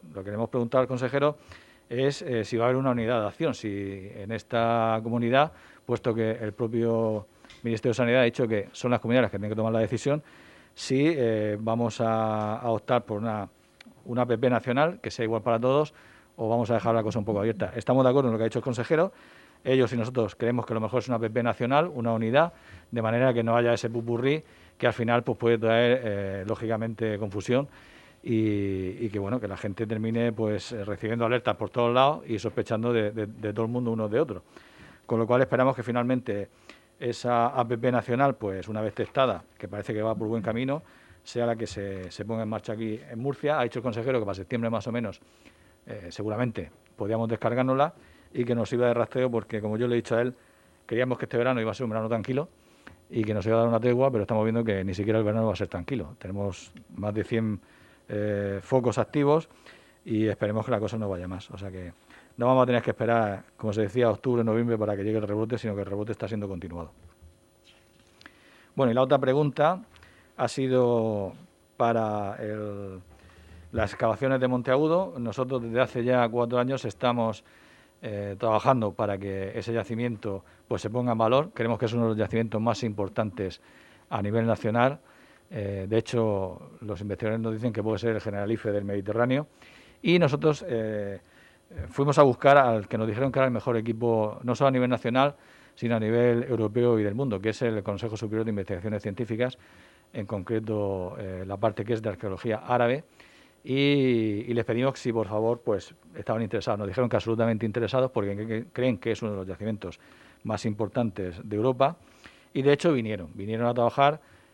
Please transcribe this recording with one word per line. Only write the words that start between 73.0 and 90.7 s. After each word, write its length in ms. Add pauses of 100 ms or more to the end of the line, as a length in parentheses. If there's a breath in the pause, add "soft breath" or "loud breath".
las 200
excavaciones 480
de 80
Monteagudo. 720
Nosotros 420
desde 180
hace 240
ya 240
cuatro 300
años 280
estamos, 580 (580 loud breath)
eh, 360
trabajando 560
para 240
que 400
ese 160
yacimiento, 680 (240 soft breath)
pues, 140
se 80
ponga 240
en 40
valor. 360
Creemos 260
que 60
es 80
uno 100
de 60
los 80
yacimientos 440
más 220
importantes 800 (480 loud breath)
a 120
nivel 240
nacional. 540 (500 loud breath)
Eh, 400
de 80
hecho, 840
los 200
investigadores 400
nos 120
dicen 180
que 100
puede 160
ser 180
el 60
Generalife 500
del 120
Mediterráneo. 640 (560 loud breath)
Y 160
nosotros, 480
eh, 540 (680 soft breath)